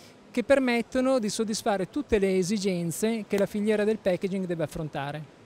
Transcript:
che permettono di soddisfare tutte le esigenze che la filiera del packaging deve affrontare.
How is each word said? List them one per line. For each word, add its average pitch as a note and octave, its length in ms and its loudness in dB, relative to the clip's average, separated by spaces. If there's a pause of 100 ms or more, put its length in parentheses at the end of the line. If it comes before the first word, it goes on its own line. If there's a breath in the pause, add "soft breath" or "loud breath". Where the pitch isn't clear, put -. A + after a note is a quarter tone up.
(300 loud breath)
che A#3+ 140 -2
permettono C4 760 2
di G#3+ 120 -2
soddisfare G3+ 600 -2
tutte A#3+ 300 0
le F#3+ 160 2
esigenze F#3+ 880 0
che G#3 120 -2
la G3 80 2
filiera G#3 400 0
del G#3+ 140 2
packaging F#3+ 460 0
deve E3 180 -2
affrontare. D3+ 600 -6 (220)